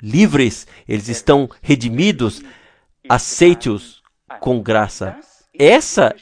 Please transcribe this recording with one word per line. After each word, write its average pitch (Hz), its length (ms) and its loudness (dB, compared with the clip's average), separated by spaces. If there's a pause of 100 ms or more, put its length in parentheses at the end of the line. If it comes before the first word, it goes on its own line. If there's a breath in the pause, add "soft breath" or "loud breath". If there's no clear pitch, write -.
livres, 135 640 0 (200 soft breath)
eles 107 220 -6
estão 139 400 0 (140 soft breath)
redimidos. 123 800 -2 (640 soft breath)
Aceite-os 123 920 0 (380)
com 127 200 -4
graça. 107 580 -4 (400)
Essa 147 640 2